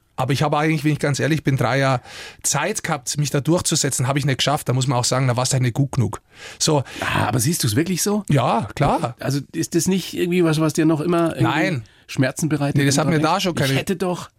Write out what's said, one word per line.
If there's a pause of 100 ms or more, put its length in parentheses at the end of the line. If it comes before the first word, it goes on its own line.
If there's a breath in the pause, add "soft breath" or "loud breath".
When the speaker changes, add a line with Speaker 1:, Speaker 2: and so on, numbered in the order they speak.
(180)
Speaker 1:
Aber
ich
habe
eigentlich,
wenn
ich
ganz
ehrlich
bin,
drei
Jahre (420 loud breath)
Zeit
gehabt,
mich
da
durchzusetzen,
habe
ich
nicht
geschafft.
Da
muss
man
auch
sagen,
da
war's
halt
nicht
gut
genug. (380 loud breath)
So. (180 loud breath)
Speaker 2:
Ah,
aber
siehst
du's
wirklich
so?
Speaker 1:
Ja,
klar.
Speaker 2:
Also (120)
ist
das
nicht
irgendwie
was,
was
dir
noch
immer
irgendwie
Speaker 1:
Nein. (220 soft breath)
Speaker 2:
Schmerzen
bereitet?
Speaker 1:
Nee,
das
hat
mir
Speaker 2:
Denkst,
Speaker 1:
da
schon
keine
Speaker 2:
„Ich
hätte
doch“?